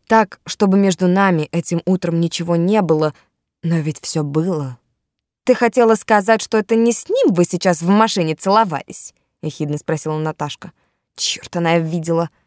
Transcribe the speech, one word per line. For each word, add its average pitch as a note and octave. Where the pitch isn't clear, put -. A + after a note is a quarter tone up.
так, A3
чтобы G3
между F#3+
нами F3+
этим E3+
утром E3+
ничего E3+
не G3
было, D#3
но E3
ведь D#3
всё -
было. D3
«Ты B3+
хотела A3+
сказать, G#3+
что -
это G#3+
не A#3
с -
ним G#4
вы F3
сейчас F3
в E3+
машине G3
целовались?» G3
ехидно D3
спросила D#3
Наташка. D#3
«Чёрт, -
она E3+
видела. E3